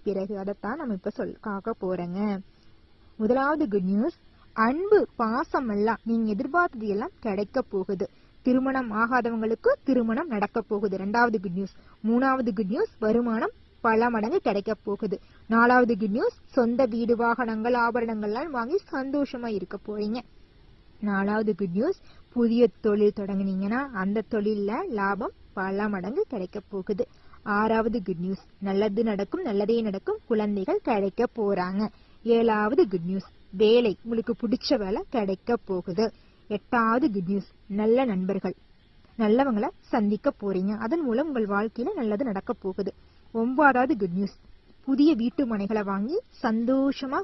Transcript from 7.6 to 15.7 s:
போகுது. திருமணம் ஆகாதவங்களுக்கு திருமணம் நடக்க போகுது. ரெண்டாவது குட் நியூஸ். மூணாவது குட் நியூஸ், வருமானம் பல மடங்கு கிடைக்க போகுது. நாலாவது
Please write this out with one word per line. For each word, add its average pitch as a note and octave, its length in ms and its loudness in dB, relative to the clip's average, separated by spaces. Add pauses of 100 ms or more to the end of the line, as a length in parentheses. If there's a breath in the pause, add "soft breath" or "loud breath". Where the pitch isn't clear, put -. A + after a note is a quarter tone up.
போகுது. F#3+ 440 -4 (400 soft breath)
திருமணம் B3+ 460 0
ஆகாதவங்களுக்கு A#3 800 0 (140)
திருமணம் B3+ 500 2
நடக்க G3+ 260 -2
போகுது. G#3 360 -2
ரெண்டாவது G#3+ 460 2
குட் F3+ 160 -6
நியூஸ். G3 160 -6 (300 soft breath)
மூணாவது B3 500 2
குட் F#3+ 200 -2
நியூஸ், G4 240 -2
வருமானம் A#3 560 0 (260)
பல A3+ 300 2
மடங்கு A#3 300 0
கிடைக்க G#3 340 -2 (100)
போகுது. G3+ 340 -4 (320 soft breath)
நாலாவது A#3+ 460 6